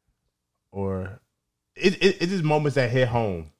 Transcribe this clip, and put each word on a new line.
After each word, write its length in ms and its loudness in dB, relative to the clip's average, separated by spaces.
or 480 -6
it, 280 0
it, 180 4
it's 100 -2
just 120 -2
moments 320 0
that 160 2
hit 160 4
home. 420 -2